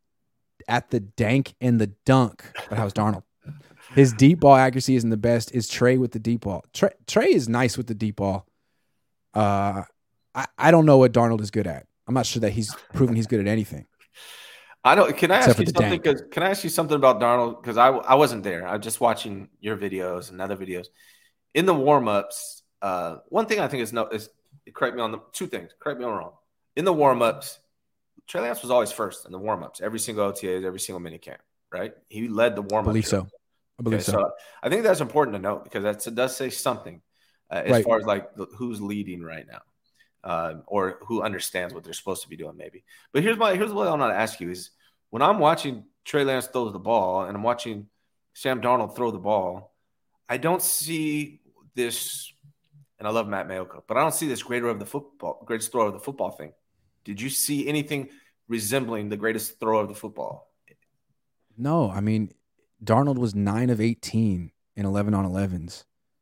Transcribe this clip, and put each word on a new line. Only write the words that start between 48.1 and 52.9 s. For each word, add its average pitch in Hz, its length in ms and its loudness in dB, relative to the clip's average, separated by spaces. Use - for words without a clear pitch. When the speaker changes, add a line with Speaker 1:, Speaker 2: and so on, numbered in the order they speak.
Speaker 2:
Sam 127 260 -4
Darnold 123 340 0
throw 120 160 -2
the 104 80 -6
ball, 98 560 -4
I 120 100 -4
don't 165 220 -2
see 151 800 -4
this, - 580 -6